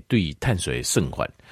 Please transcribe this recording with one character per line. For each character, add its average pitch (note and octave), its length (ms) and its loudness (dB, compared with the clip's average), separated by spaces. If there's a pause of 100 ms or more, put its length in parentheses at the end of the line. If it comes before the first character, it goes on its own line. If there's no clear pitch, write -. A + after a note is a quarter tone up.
对 F2+ 320 2
碳 A#2 180 0
水 B1+ 240 -4
算 - 280 2
少。 - 180 -4 (240)